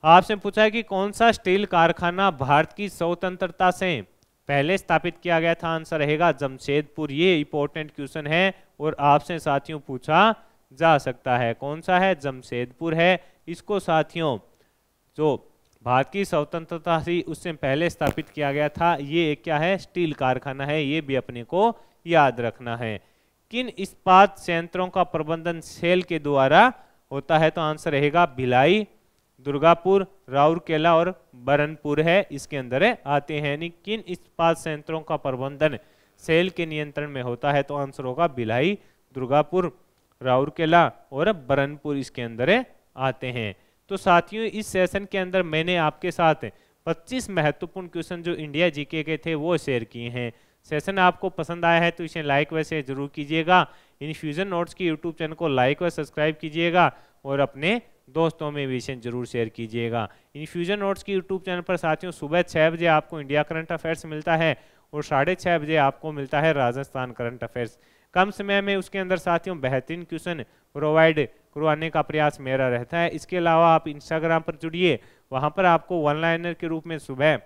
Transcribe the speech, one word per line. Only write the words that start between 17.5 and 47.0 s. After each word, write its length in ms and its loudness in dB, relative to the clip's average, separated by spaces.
पहले 360 -2
स्थापित 380 -4
किया 240 -4
गया 180 -2
था। 260 0
ये 400 -2
क्या 220 -4
है? 200 0
स्टील 360 -4
कारखाना 520 -2
है, 180 -2
ये 160 -2
भी 160 -6
अपने 280 -6
को 300 0
याद 340 4
रखना 360 -6
है। 240 -6
किन 160 -4
इस्पात 600 6
संयंत्रों 500 -4
का 160 0
प्रबंधन 580 -4
सेल 400 0
के 180 -4
द्वारा 520 6
होता 280 0
है? 120 4
तो 100 -8
आंसर 320 -4
रहेगा 360 4
भिलाई, 580 2
दुर्गापुर, 600 4
राउरकेला 680 2
और 140 2
बरनपुर 640 0
है, 320 2
इसके 240 -12
अंदर 280 -2
आते 320 -2
हैं। 100 -4
यानी 180 -6
किन 240 -6
इस्पात 500 -2
संयंत्रों 440 -8
का 160 -6
प्रबंधन 600 -2
सेल 280 2
के 160 -6
नियंत्रण 440 -6
में 120 -8
होता 300 -2
है? 100 4
तो 140 -6
आंसर 280 -8
होगा 240 -2
भिलाई, 500 -2
दुर्गापुर, 540 0
राउरकेला 640 2
और 200 0
बरनपुर 520 -2
इसके 260 -8
अंदर 420 0
आते 300 -4
हैं। 260 -6
तो 60 -6
साथियों 500 2
इस 220 -8
सेशन 440 -2
के 60 -2
अंदर 260 -2
मैंने 340 -2
आपके 320 -2
साथ 400 2
पच्चीस 440 -6